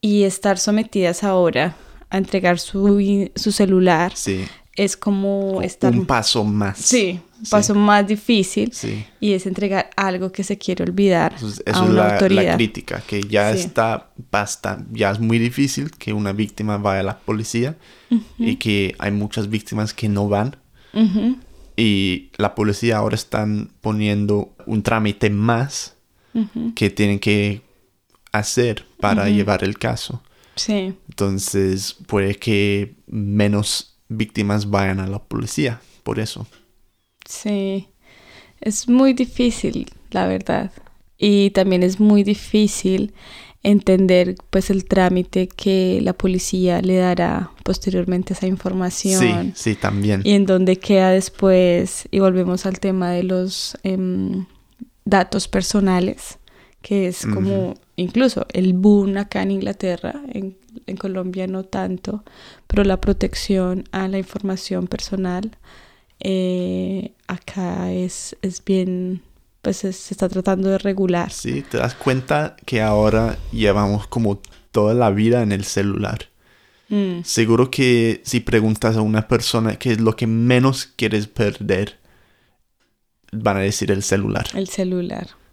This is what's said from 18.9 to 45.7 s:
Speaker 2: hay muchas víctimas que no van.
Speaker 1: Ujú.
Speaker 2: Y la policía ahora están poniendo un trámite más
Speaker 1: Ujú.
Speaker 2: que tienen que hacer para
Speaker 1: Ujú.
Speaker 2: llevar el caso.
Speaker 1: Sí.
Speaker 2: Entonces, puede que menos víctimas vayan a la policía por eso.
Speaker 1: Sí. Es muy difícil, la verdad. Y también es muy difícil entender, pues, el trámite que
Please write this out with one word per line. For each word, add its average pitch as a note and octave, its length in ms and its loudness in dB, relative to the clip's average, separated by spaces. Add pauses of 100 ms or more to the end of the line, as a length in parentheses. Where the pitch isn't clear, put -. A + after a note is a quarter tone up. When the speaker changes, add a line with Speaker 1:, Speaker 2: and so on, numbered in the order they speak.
Speaker 2:
hay G2+ 120 -2
muchas G#2 380 -4
víctimas G#2+ 440 -4
que A2 160 -4
no G2+ 180 0
van. G#2 300 0 (360)
Speaker 1:
Ujú. A3 440 2 (420)
Speaker 2:
Y G2 580 2
la G2+ 180 0
policía G#2+ 420 2
ahora G#2+ 180 0
están G#2+ 540 -4 (120)
poniendo G#2 760 0 (100)
un A2 160 -2
trámite G#2+ 480 0
más A#2 680 -2 (380)
Speaker 1:
Ujú. A3+ 420 -4
Speaker 2:
que G#2 140 0
tienen G2+ 300 0
que G#2 420 0 (680)
hacer G#2+ 540 0 (140)
para G2+ 260 2
Speaker 1:
Ujú. G#2 80 2
Speaker 2:
llevar G2+ 300 2
el G2 140 -2
caso. - 460 -6 (320)
Speaker 1:
Sí. G3 400 -4 (140)
Speaker 2:
Entonces, F#2+ 840 -2 (120)
puede G2 280 0
que G2+ 600 0 (100)
menos G#2 960 -2 (100)
víctimas G#2 640 -2
vayan G2 280 0
a F#2+ 80 -4
la G2+ 120 -6
policía A2 640 -4 (200)
por A2+ 180 -4
eso. A2 280 -8 (840)
Speaker 1:
Sí. G3 600 -4 (680)
Es - 300 -4
muy C4 240 6
difícil, A#3+ 760 -2 (200)
la F#3+ 160 0
verdad. F#3+ 440 -2 (460)
Y G3+ 340 4
también F#3 320 4
es F#3 160 0
muy G#3 240 6
difícil G3+ 920 0 (500)
entender, F#3 720 4 (140)
pues, F#3+ 200 0
el F#3+ 160 0
trámite F#3 600 2
que F#3 540 0